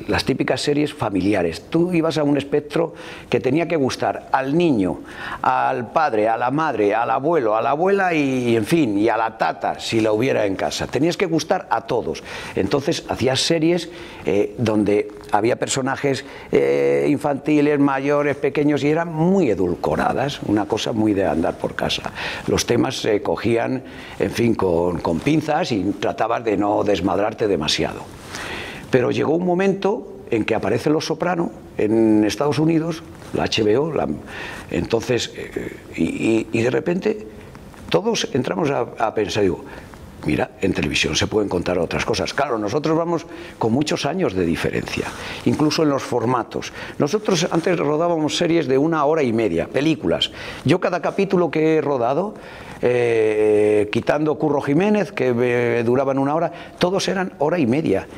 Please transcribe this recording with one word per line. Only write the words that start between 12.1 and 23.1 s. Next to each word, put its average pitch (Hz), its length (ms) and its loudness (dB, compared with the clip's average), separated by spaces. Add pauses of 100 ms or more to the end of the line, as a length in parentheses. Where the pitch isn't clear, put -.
Entonces 143 540 0
hacías 123 320 0
series, 165 480 2 (380)
eh, 101 320 2
donde 107 500 2 (240)
había 110 240 2
personajes, 131 640 -2 (300)
eh, 139 560 2
infantiles, 147 720 2
mayores, 143 580 2
pequeños, 143 480 0
y 147 40 2
eran 165 220 0
muy 165 380 4
edulcoradas, 92 960 0
una 104 240 0
cosa 120 260 -2
muy 107 220 2
de 95 100 2
andar 82 320 0
por - 180 -6
casa. - 380 -4 (340)
Los - 200 0
temas 123 300 0
se 107 260 0